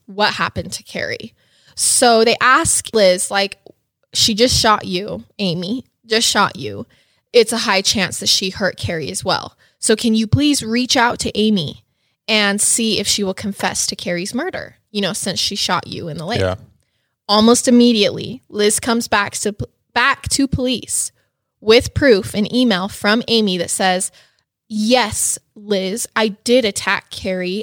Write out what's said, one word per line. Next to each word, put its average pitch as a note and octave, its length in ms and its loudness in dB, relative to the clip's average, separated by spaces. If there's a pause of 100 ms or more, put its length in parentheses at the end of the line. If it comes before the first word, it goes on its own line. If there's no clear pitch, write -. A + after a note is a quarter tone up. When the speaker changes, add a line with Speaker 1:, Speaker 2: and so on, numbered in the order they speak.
Speaker 1:
what G#3 280 -2
happened F3+ 400 -6
to - 100 -12
Carrie. - 500 -10 (400)
So A#3 500 4
they A3+ 160 2
ask C#4 540 2
Liz, F#3 380 4
like, G3 260 -2 (540)
"She - 220 2
just A#3+ 220 4
shot G#3+ 280 2
you, F#3+ 400 -6 (160)
Amy, F#3 460 -4 (200)
just A3 220 0
shot G#3 260 2
you. G#2 320 -10 (460)
It's A3+ 200 4
a A3+ 60 -2
high G#3+ 240 0
chance - 380 -2
that F#3 80 -4
she - 220 0
hurt - 260 -4
Carrie D#3+ 340 -6
as F#3+ 140 -8
well. - 320 -4 (240)
So A3 160 2
can A3 180 0
you A3 140 0
please C#4+ 340 2
reach A#3+ 340 -2
out A#3 240 2
to - 160 -4
Amy G#3 460 0 (460)
and G#3 320 0
see A3 400 0
if G#3 80 -4
she - 160 -2
will F#3+ 100 -4
confess - 520 -4
to G3 100 -8
Carrie's F3 380 -6
murder, D#4+ 420 -8 (140)
you G#3 100 -6
know, F#3+ 120 -2
since - 280 -6
she - 160 -4
shot - 300 -2
you - 220 -10
in D#3 100 -10
the D#3 80 -10
leg?" C3+ 140 -2
Speaker 2:
Yeah. F#2 160 0 (720)
Speaker 1:
Almost A3 400 4
immediately, A#3+ 840 4
Liz G#3 300 2
comes A#3 280 -2
back G3+ 300 0
to, G#3+ 160 -4 (400)
back B3+ 360 0
to C#4 160 0
police - 640 -4 (500)
with A3 340 4
proof, A3+ 400 2
an G#3 200 -2
email G#3 340 2
from G#3+ 400 0
Amy G#3+ 280 0
that E3+ 140 -4
says, F#3 400 0 (580)
"Yes, G#3+ 720 0 (160)
Liz, G3+ 640 -4
I A3 120 2
did A#3+ 360 2
attack - 460 -2
Carrie. F#3 520 -4